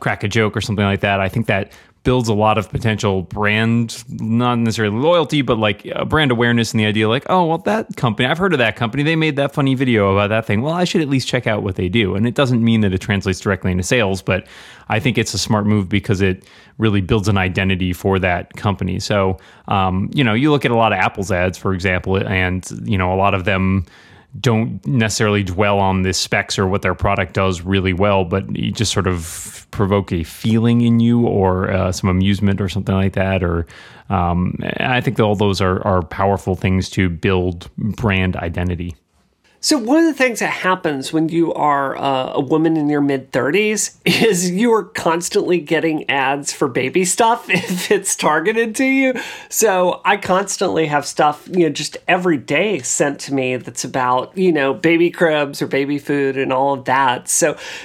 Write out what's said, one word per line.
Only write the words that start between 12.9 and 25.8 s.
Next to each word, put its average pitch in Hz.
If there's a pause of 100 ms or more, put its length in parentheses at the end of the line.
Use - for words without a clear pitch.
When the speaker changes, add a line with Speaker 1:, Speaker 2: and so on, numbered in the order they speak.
Speaker 1:
it 92
translates 95
directly 95
into 90
sales, 98
but - (420)
I 107
think 117
it's 113
a 98
smart 104
move 104
because 98
it 95 (340)
really 104
builds 98
an 101
identity 92
for 95
that 90
company. 92
So, 95 (280)
um, 95
you -
know, 110
you 143
look 147
at 131
a 120
lot 113
of 95
Apple's 101
ads, 90
for 95
example, 95
and, 92 (140)
you 110
know, 90
a 95
lot 98
of 92
them 95 (580)
don't 120
necessarily 107
dwell 101
on 95